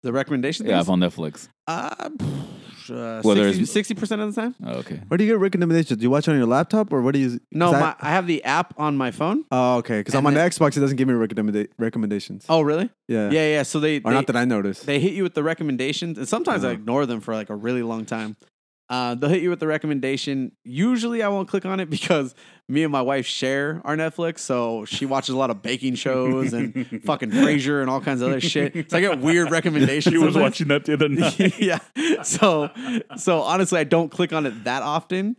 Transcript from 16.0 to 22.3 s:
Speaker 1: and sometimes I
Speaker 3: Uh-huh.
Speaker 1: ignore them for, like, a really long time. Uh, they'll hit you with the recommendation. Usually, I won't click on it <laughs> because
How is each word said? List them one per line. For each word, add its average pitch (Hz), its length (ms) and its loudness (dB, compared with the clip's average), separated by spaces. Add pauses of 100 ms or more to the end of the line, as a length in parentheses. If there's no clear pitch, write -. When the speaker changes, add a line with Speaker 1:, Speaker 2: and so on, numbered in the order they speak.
Speaker 1:
and 120 120 -8
sometimes 214 340 0
I 131 60 -2
Speaker 3:
Uh-huh. 120 60 -4
Speaker 1:
ignore 120 300 0
them 117 140 -4
for, 113 160 -6
like, 107 140 -6
a 107 60 -8
really 120 280 -4
long 113 220 -6
time. 110 320 -8 (540)
Uh, 123 220 -2
they'll 135 160 -2
hit 175 140 2
you 175 80 0
with 170 80 -4
the 156 80 -2
recommendation. 139 840 -2 (140)
Usually, 226 560 -2
I 208 60 0
won't 196 200 -2
click 196 160 -4
on 190 160 -4
it 165 100 -6
<laughs> 156 80 -2
because 143 360 0 (340)